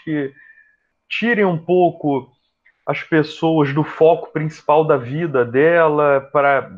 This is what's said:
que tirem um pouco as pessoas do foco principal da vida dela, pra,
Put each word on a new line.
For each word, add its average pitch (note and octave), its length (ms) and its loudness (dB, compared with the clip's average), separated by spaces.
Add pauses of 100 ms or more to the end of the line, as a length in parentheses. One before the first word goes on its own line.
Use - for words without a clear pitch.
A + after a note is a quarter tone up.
que D3 300 -6 (760)
tirem G#3+ 380 -2
um F3 120 0
pouco E3 720 -2 (560)
as - 160 -6
pessoas D3+ 680 0
do D3 120 -2
foco - 480 0
principal D#3 520 0
da D3+ 140 2
vida C3 480 -4
dela, D3 840 2
pra, C#3 460 0